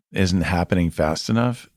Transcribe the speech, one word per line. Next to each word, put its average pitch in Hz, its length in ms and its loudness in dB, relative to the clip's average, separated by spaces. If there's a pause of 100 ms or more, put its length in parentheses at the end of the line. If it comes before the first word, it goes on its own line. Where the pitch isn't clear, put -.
(120)
isn't 92 300 2
happening 85 480 0
fast 80 400 -2
enough, 120 480 -2